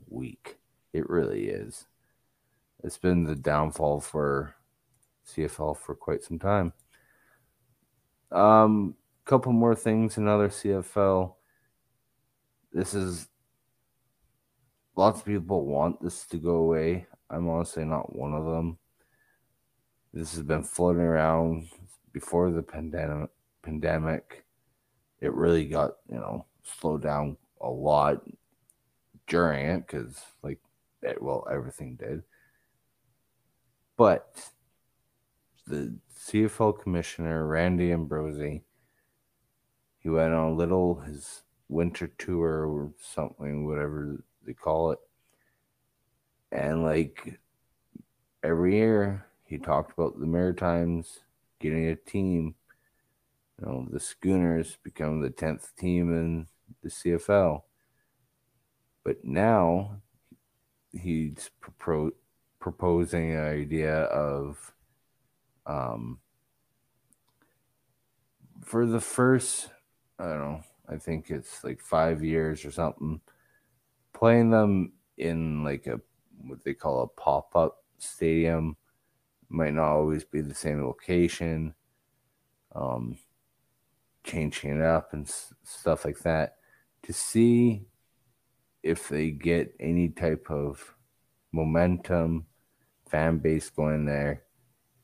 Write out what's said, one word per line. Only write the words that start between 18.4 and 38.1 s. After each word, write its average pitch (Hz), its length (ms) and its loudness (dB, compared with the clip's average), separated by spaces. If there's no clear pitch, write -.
them. 82 340 -4
This 80 220 -8
has 82 80 -8
been 78 220 -2
floating 87 400 2
around 82 680 2
before 87 380 0
the 82 140 -2
pandem-, 78 640 -6
pandemic. 80 840 -4
It 73 120 -2
really 82 340 2
got, 73 300 -2
you 60 80 -8
know, 52 280 -8
slowed 78 400 -4
down 73 340 -4
a - 80 -6
lot 71 560 2
during 78 400 2
it 85 200 -2
'cause, 65 320 -10
like, - 180 -10
it, - 200 -6
well, - 300 -4
everything - 440 -8
did. 80 280 -10
But - 540 4
the 67 260 -6
C - 300 0
F - 140 -4
L 107 140 4
commissioner, 82 720 -2
Randy 87 460 2
Ambrosie, 78 720 -4